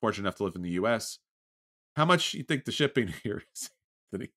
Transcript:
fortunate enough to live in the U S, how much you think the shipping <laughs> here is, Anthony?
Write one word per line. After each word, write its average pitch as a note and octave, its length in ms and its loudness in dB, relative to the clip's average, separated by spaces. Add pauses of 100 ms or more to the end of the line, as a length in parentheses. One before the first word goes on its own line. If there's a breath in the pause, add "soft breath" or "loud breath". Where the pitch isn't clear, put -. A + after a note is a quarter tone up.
fortunate G2+ 220 0
enough F#2+ 120 -2
to - 80 -2
live F#2 120 -2
in F#2 60 -8
the F2 100 -4
U F2+ 160 0
S, A#2 320 -2 (760)
how D3+ 100 4
much F3 280 4
you - 100 -8
think C#3 220 0
the B2 60 -4
shipping B2 460 2
<laughs> - 60 -18
here - 200 -4 (100)
is, - 160 -12 (420)
Anthony? - 260 -6